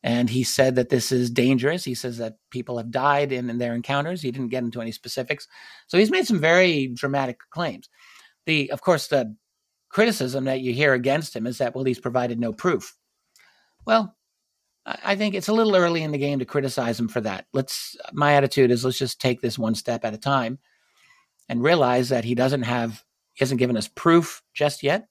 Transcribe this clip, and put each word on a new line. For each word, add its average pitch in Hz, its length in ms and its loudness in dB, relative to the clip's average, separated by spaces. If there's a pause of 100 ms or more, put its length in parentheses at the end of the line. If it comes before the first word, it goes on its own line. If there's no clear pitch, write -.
And 120 240 2
he 123 140 0
said 131 320 2
that 123 140 2
this 127 240 0
is 123 180 0
dangerous. 131 540 2
He 127 100 -6
says 120 240 -8
that 113 200 -8 (120)
people 123 280 -8
have 117 120 -8
died 143 400 2
in, 123 180 -4
in 117 100 -4
their 120 140 -2
encounters. 143 480 -2
He 131 120 -4
didn't 127 160 -6
get 123 160 -4
into 117 160 -6
any 117 100 -8
specifics. - 560 -8 (400)
So - 100 0
he's 214 140 6
made 370 160 2
some 196 140 2
very 165 480 4
dramatic 135 500 -4 (120)
claims. 156 380 -8 (560)
The, 151 280 0
of 143 80 -6
course, 165 260 2
the 117 300 0 (540)
criticism 135 560 0
that 131 140 -2
you 127 120 -2
hear 135 220 4
against 135 420 0
him 113 100 -4
is 123 120 -6
that, 123 180 -2
well, 131 80 -4
he's 127 160 0
provided 120 400 -2
no 117 120 -2
proof. - 440 -2 (920)
Well, 220 300 2 (680)
I, - 200 -8
I 196 100 2
think 202 220 -2
it's 180 100 -6
a 208 60 0
little 220 240 4
early 170 260 4
in 156 80 -4
the 147 80 -2
game 143 220 0
to 127 40 -4
criticize 123 540 -2
him 117 80 0
for 113 140 -4
that. 98 320 -6
Let's, - 420 -6 (180)
my 147 220 2
attitude 135 380 4
is 120 120 0
let's 127 140 -2
just 127 220 -6
take 123 200 -2
this 117 160 -4
one 113 200 -2
step 117 280 -6
at 107 100 -4
a 107 40 -16
time 135 400 -2 (920)
and 120 140 -4
realize 127 460 4
that 120 160 0
he 120 100 0
doesn't 131 280 0
have, 117 420 -4 (300)
he 139 100 0
hasn't 127 160 0
given 123 160 2
us 104 100 -4
proof - 560 2 (100)
just 147 300 -2
yet. 165 280 0